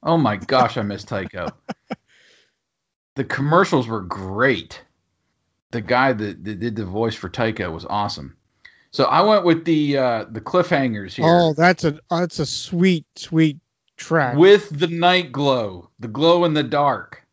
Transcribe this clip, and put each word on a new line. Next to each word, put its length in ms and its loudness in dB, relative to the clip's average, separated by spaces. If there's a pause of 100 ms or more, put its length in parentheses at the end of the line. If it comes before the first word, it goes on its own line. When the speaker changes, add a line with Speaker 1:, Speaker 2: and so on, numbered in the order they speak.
Speaker 1:
Oh 140 2
my 200 0
gosh, 400 0
I 60 -4
miss 200 -6
Tycho. 500 -8
Speaker 2:
<laughs> 40 -20 (1600)
Speaker 1:
The 80 -4
commercials 640 0
were 140 -6
great. 800 -4 (880)
The 80 -6
guy 320 2
that, 320 -6
that 160 -10
did 160 -6
the 100 -6
voice 300 -4
for 140 -10
Tycho 420 -4
was 140 -12
awesome. 500 -6 (560)
So 140 0
I 160 2
went 240 4
with 180 2
the, 340 0
uh, 340 -2
the 100 -10
cliffhangers 720 -2
here. 120 -2
Speaker 2:
Oh, 280 4
that's 320 2
a, 120 -2 (120)
that's 300 -2
a 60 -2
sweet, 600 0 (100)
sweet 420 0 (380)
track. 400 -2
Speaker 1:
With 420 6
the 100 0
night 440 0
glow, 580 -2 (100)
the 100 -10
glow 340 4
in 100 2
the 100 0
dark. 680 -2